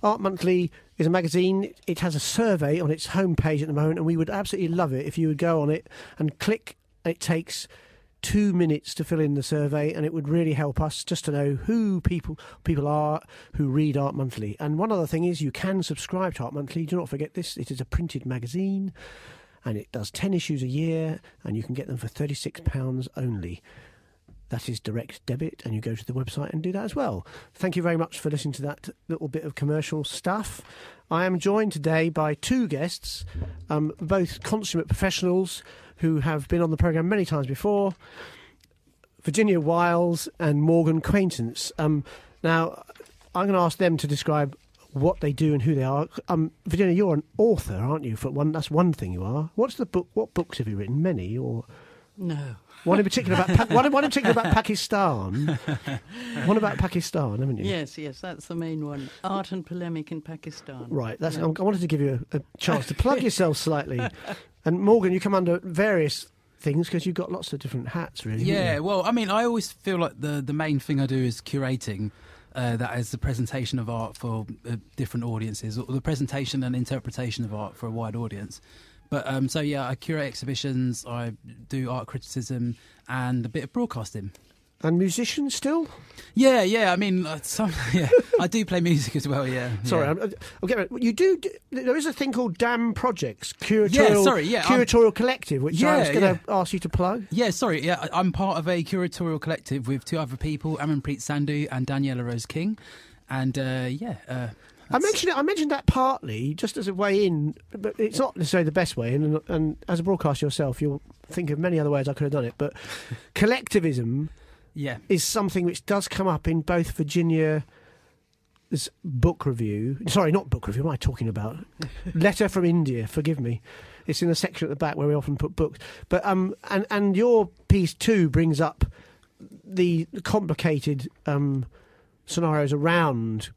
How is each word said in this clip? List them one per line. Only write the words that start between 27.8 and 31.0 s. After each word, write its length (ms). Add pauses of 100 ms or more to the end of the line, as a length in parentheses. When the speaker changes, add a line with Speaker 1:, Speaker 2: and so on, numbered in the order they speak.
Speaker 1:
very 140
much 220
for 100
listening 240
to 100
that 260 (180)
little 200
bit 160
of 120
commercial 480
stuff. 580 (500)